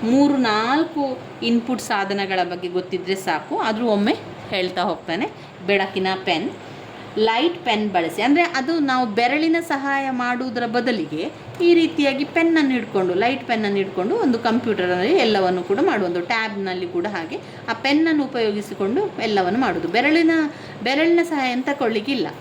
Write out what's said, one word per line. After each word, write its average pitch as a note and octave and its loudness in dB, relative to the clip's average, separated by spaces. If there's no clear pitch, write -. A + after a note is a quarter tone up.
ಮೂರು C#4 4
ನಾಲ್ಕು C4 0
ಇನ್‌ಪುಟ್ A#3 0
ಸಾಧನಗಳ G3 -2
ಬಗ್ಗೆ F3 -6
ಗೊತ್ತಿದ್ರೆ F3+ -4
ಸಾಕು. F#3+ -4
ಆದ್ರೂ A#3 0
ಒಮ್ಮೆ G#3+ 2
ಹೇಳ್ತಾ F3+ -2
ಹೋಗ್ತಾನೆ. F3+ -4
ಬೆಳಕಿನ F#3+ 0
ಪೆನ್, F3+ 0
ಲೈಟ್ A#3 0
ಪೆನ್ G#3+ 0
ಬಳಸಿ. E3 0
ಅಂದ್ರೆ C#4+ 4
ಅದು C#4+ 0
ನಾವು C4 2
ಬೆರಳಿನ C4+ 2
ಸಹಾಯ C#4 -2
ಮಾಡುವುದರ B3 -2
ಬದಲಿಗೆ A3 -2
ಈ F4 8
ರೀತಿಯಾಗಿ C#4+ 2
ಪೆನ್ನನ್ನು D#4+ 4
ಹಿಡ್ಕೊಂಡು, G#3 0
ಲೈಟ್ B3 0
ಪೆನ್ನನ್ನು G#3+ 0
ಹಿಡ್ಕೊಂಡು G3 0
ಒಂದು C#4 2
ಕಂಪ್ಯೂಟರಲ್ಲಿ G#3+ 2
ಎಲ್ಲವನ್ನು F#3+ 2
ಕೂಡ G4 0
ಮಾಡುವ, A#3+ 2
ಒಂದು F3 -2
ಟ್ಯಾಬ್‌ನಲ್ಲಿ G3 -4
ಕೂಡ F3 -4
ಹಾಗೆ F#3 -6
ಆ A#3 -2
ಪೆನ್ನನ್ನು D4 2
ಉಪಯೋಗಿಸಿಕೊಂಡು A3+ -2
ಎಲ್ಲವನ್ನು G3+ 2
ಮಾಡುವುದು. F3 0
ಬೆರಳಿನ, D4+ 4
ಬೆರಳಿನ D#4+ 4
ಸಹಾಯ C4+ 0
ತಗೊಳ್ಳಿಕ್ಕಿಲ್ಲ. A#3+ 0